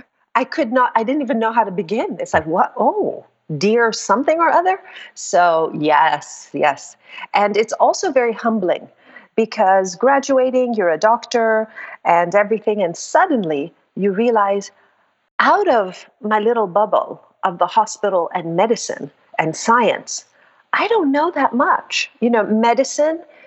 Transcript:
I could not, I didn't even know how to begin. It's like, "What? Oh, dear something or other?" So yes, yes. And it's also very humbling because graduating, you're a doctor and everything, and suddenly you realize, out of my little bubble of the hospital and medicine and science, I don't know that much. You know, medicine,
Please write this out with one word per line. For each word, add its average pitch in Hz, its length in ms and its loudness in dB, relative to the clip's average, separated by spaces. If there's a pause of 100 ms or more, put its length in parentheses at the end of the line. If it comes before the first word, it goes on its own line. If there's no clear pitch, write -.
(360)
I 247 80 2
could 262 280 -2
not, 247 220 2
I 226 80 2
didn't 277 200 -2
even 233 180 -2
know 226 120 0
how 226 120 2
to 196 80 -6
begin. 208 480 -4
It's - 120 -6
like, 156 140 0
"What? 170 320 0
Oh, 349 480 -2 (320)
dear 220 340 2
something 285 460 0
or 330 120 2
other?" 370 300 0 (340)
So 170 600 0
yes, 151 760 0
yes. 143 440 -2 (380)
And 202 220 2
it's 220 160 0
also 311 400 0
very 240 220 0
humbling 202 540 -2 (460)
because 190 640 2
graduating, 254 800 0
you're 190 160 0
a 156 80 -2
doctor 220 720 0 (360)
and 175 320 2
everything, 208 460 0
and - 140 -2
suddenly 196 760 0 (240)
you 196 160 0
realize, 202 580 0 (720)
out 339 280 2
of 196 400 0 (120)
my 214 180 -2
little 220 280 2
bubble 190 540 0 (220)
of 175 160 -2
the 175 80 2
hospital 190 680 0
and 165 200 -6
medicine - 560 -2 (280)
and 160 180 -2
science, - 680 0 (480)
I 349 160 -2
don't 381 220 2
know 302 220 0
that 277 220 -2
much. - 560 -2 (100)
You 233 100 2
know, 220 140 2
medicine, 262 760 0 (260)